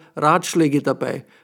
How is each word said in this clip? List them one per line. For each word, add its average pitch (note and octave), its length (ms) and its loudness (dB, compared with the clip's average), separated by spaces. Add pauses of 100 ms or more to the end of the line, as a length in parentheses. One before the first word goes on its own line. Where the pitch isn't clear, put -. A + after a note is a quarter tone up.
(160)
Ratschläge D3+ 640 2
dabei, C3 440 -4 (200)